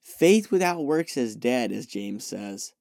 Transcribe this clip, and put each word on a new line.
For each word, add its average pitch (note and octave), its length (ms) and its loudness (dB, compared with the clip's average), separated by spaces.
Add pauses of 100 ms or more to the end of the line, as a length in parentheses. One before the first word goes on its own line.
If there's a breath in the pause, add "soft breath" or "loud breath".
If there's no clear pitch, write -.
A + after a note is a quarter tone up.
"Faith G3+ 520 4
without F3 320 0
works D#3 320 0
is A#2 180 -2
dead," A#2+ 380 0
as A2 140 -8
James G2+ 380 -10
says. G2+ 560 -12